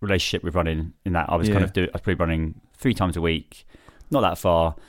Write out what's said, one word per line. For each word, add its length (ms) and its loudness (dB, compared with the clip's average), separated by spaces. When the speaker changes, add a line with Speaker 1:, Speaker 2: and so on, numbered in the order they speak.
Speaker 1:
relationship 420 0
with 120 -4
running 360 -2
in 80 -2
that 160 0
I 80 0
was 100 2
kind 140 2
Speaker 2:
Yeah. 60 4
Speaker 1:
of 60 -6
do-, 100 2
I 100 -2
was 80 -8
probably 140 0
running 440 -2
three 160 0
times 220 0
a 60 -4
week, 440 -4
not 100 2
that 160 0
far, 380 2